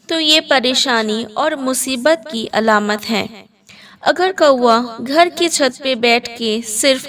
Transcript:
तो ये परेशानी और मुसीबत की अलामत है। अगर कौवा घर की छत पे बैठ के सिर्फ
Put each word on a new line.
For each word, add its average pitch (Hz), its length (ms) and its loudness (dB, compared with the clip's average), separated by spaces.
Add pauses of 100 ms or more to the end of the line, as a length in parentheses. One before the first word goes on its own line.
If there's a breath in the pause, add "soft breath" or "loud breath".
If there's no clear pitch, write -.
तो 330 100 -2
ये 311 220 4
परेशानी 247 840 0 (120)
और 311 200 -2
मुसीबत 262 680 -2 (100)
की 226 120 -6 (100)
अलामत 214 500 0
है। 208 240 -4 (760 loud breath)
अगर 349 300 0
कौवा 247 460 4 (220)
घर 311 280 2
की 339 200 -2
छत 262 340 0
पे 262 120 -2
बैठ 240 340 0
के 233 340 -4
सिर्फ 262 460 -2